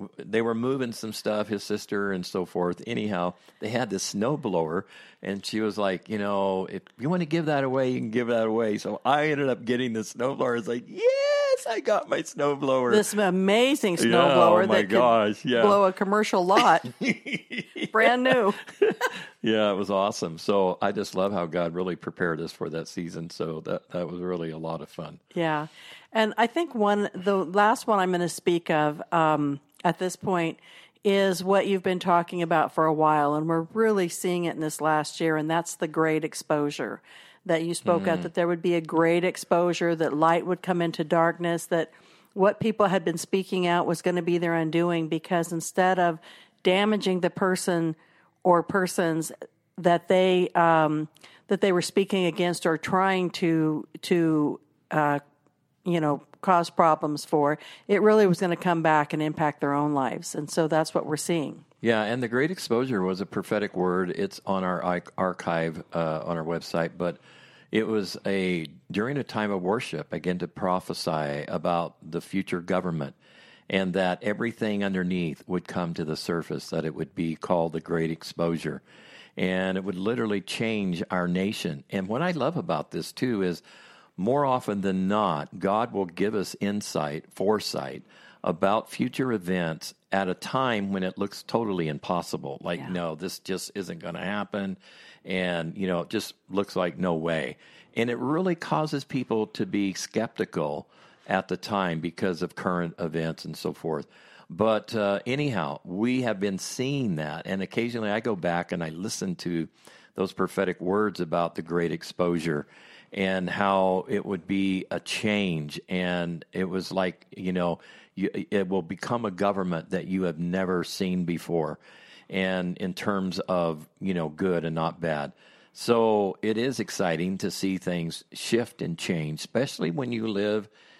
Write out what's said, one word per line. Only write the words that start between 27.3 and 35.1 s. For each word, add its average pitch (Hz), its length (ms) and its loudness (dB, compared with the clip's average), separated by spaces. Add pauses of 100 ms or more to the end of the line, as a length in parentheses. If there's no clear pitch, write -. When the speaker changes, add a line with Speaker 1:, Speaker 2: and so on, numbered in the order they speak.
Speaker 2:
last 202 500 2
one 214 120 4
I'm 185 120 2
gonna 175 160 2
speak 175 420 0
of, 151 320 2 (120)
um, 147 480 2 (240)
at 170 120 4
this 185 200 -4
point 170 420 -2 (460)
is 196 360 4
what 190 260 4
you've 190 160 0
been 185 160 0
talking 175 420 2
about 165 320 2
for 160 120 4
a 160 80 4
while, 151 420 4
and 156 120 -2
we're 165 140 2 (120)
really 220 360 2
seeing 180 340 -2
it 165 120 -2
in - 40 -6
this 156 220 -4
last 151 400 0